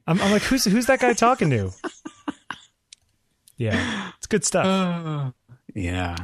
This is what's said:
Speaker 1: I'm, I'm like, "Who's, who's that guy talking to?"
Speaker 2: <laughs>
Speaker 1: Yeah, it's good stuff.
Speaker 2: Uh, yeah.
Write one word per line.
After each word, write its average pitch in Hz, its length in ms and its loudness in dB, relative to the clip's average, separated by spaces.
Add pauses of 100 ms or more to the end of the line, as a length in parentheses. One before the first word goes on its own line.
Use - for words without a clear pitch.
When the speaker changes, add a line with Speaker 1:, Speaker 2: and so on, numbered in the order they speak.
Speaker 1:
I'm, 165 160 2
I'm 196 100 4
like, 208 80 4
"Who's, - 240 0
who's 226 220 2
that 262 140 4
guy 247 120 4
talking 233 380 2
to?" 101 260 0
Speaker 2:
<laughs> - 40 -20 (1800)
Speaker 1:
Yeah, 190 600 -4
it's - 100 -16
good 214 180 0
stuff. 185 220 0
Speaker 2:
Uh, 170 640 -2 (440)
yeah. 90 500 -4